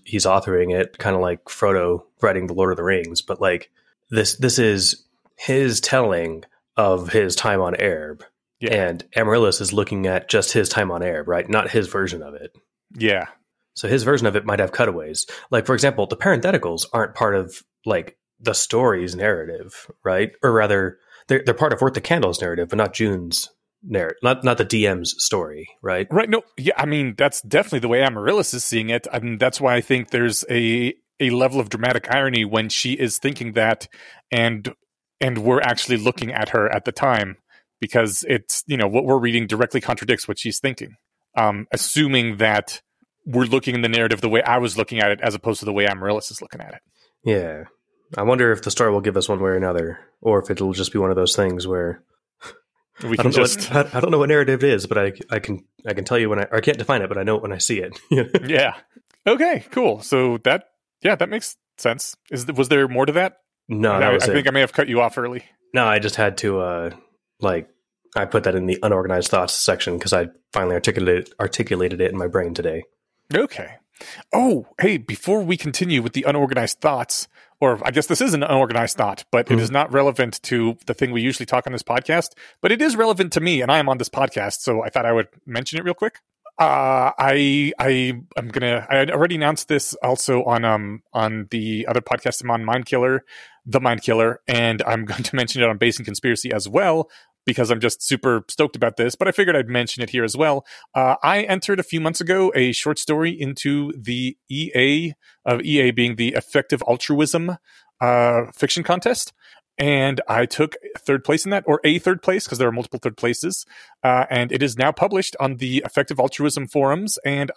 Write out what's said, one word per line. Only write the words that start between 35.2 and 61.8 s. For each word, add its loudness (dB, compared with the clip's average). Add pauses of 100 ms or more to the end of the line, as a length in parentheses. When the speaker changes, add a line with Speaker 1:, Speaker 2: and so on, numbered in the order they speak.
Speaker 2:
and -2
we're 4
actually 0
looking -2
at -2
her 2
at -4
the -4
time, 0 (440)
because 0
it's, -2
you -2
know, 2
what 0
we're 4
reading 0
directly 0
contradicts -2
what -6
she's -6
thinking. -8 (400)
Um, 0
assuming 0
that 0 (420)
we're 2
looking 0
in -2
the 2
narrative 0
the 0
way 4
I 2
was -2
looking -2
at 4
it, -4
as -2
opposed -4
to -10
the -4
way 2
Amaryllis -4
is -14
looking -18
at -18
it. -18 (440)
Speaker 1:
Yeah. -2 (500)
I -4
wonder 4
if -2
the -6
story 2
will 0
give -2
us 0
one -2
way 0
or 2
another, -2 (220)
or 4
if -6
it'll -2
just -4
be -2
one 2
of 2
those 2
things -2
where -4 (1000)
Speaker 2:
We -4
Speaker 1:
I 2
Speaker 2:
can 4
Speaker 1:
don't 2
know 6
Speaker 2:
just -2
Speaker 1:
what, 2
I, -2
I -2
don't 2
know 4
what 2
narrative 4
it 4
is, 0
but 0
I, 0 (180)
I -2
can, -8 (220)
I -4
can -6
tell 0
you 2
when 0
I, 0
or -2
I 2
can't 2
define 0
it, -4
but -4
I -4
know 0
it -4
when -6
I -8
see -2
it. -10 (120)
<laughs> 2
Speaker 2:
Yeah. 2 (520)
Okay, 2
cool. 0
So 0
that, 2 (360)
yeah, 2
that -2
makes -8 (220)
sense. -4 (140)